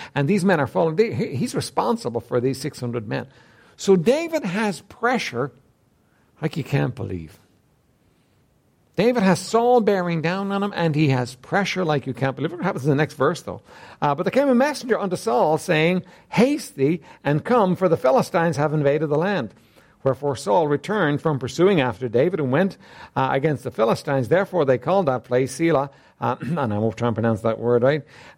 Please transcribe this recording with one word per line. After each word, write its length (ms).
and 120
these 160
men 160
are 80
following. 300
They, 160
he, 240
he's 180
responsible 680
for 180
these 180
six 220
hundred 260
men. 200
So 200
David 480
has 380
pressure 680
like 160
you 80
can't 300
believe. 440
David 280
has 160
Saul 400
bearing 420
down 300
on 100
him, 140
and 180
he 140
has 260
pressure 500
like 220
you 80
can't 220
believe. 160
What 100
happens 220
in 60
the 40
next 200
verse, 280
though? 200
Uh, 140
"But 80
there 80
came 180
a 60
messenger 440
unto 180
Saul, 420
saying, 460
Haste 480
thee, 240
and 200
come, 300
for 140
the 80
Philistines 600
have 160
invaded 360
the 100
land. 340
Wherefore 320
Saul 320
returned 520
from 200
pursuing 400
after 280
David, 300
and 140
went, 240
uh, 160
against 320
the 80
Philistines. 560
Therefore 360
they 140
called 280
that 180
place 320
Selah." 340
Uh, 180
<clears throat> 20
and 320
I 60
won't 180
try 120
and 80
pronounce 240
that 180
word, 240
right? 220